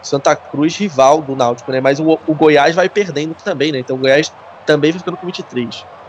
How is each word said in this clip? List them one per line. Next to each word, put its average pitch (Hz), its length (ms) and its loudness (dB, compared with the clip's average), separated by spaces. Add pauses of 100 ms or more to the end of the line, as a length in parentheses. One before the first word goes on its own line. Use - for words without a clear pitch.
Santa 147 320 0
Cruz, 151 420 -4
rival 151 460 2
do 135 140 -8
Náutico, 123 340 -2
né? 131 100 -2
Mas 139 200 0
o, 160 260 2
o 156 80 0
Goiás 151 400 4
vai 185 140 0
perdendo 160 480 -4
também, 156 340 -4
né? 135 80 -4
Então 127 160 -6
o 131 60 -6
Goiás 135 320 2 (340)
também 151 240 2
vai 180 80 -6
ficando 175 180 -8
com 180 100 -12
vinte 185 120 -10
e 190 60 -10
três. 123 420 -8 (220)